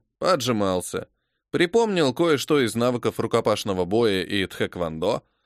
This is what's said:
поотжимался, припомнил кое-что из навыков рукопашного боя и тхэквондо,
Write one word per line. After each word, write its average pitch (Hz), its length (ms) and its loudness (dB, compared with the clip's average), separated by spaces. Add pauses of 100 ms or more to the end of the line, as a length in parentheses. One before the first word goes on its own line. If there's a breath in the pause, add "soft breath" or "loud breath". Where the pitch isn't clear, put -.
(180)
поотжимался, 107 880 -2 (420)
припомнил 175 640 2
кое-что 151 480 2
из 110 140 0
навыков 120 440 0
рукопашного 104 680 0
боя 101 360 2
и 98 220 -2
тхэквондо, 87 800 -4 (240)